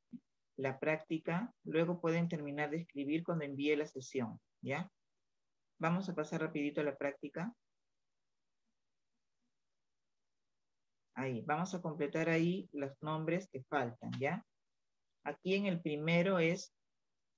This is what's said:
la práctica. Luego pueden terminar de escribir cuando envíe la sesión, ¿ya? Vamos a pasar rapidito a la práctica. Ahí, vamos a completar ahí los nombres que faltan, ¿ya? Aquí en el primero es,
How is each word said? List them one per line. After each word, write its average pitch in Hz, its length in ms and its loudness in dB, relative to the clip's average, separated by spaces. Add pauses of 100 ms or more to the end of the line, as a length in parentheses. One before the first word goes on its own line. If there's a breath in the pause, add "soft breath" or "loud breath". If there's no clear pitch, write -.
(560)
la 135 240 -2
práctica. 165 720 -2 (120)
Luego 165 360 2
pueden 170 300 2
terminar 147 400 -2
de 151 80 -2
escribir 156 460 -2
cuando 170 200 0
envíe 143 320 2
la 147 120 0
sesión, 127 520 -4 (220)
¿ya? 139 260 -4 (920)
Vamos 170 300 2
a 175 40 -4
pasar 156 280 -2
rapidito 156 400 -2
a - 20 0
la 143 120 0
práctica. 147 560 -4 (3750)
Ahí, 123 260 -2
vamos 165 320 0
a 175 80 -4
completar 156 480 0
ahí 170 420 2
los 139 200 -4 (100)
nombres 160 480 -2
que 127 140 -10
faltan, 120 560 -2
¿ya? 160 260 0 (800)
Aquí 180 320 -2
en 202 100 0
el 175 160 0
primero 170 560 2
es, 170 340 2 (680)